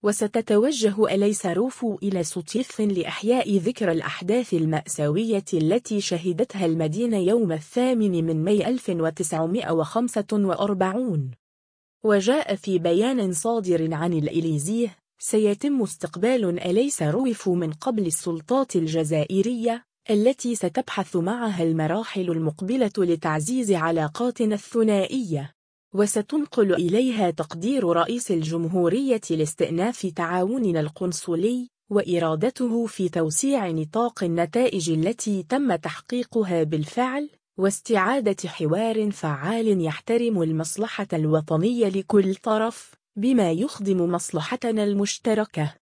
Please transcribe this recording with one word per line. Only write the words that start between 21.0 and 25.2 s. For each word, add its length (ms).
معها 480
المراحل 680
المقبلة 680
لتعزيز 760
علاقاتنا 840
الثنائية، 960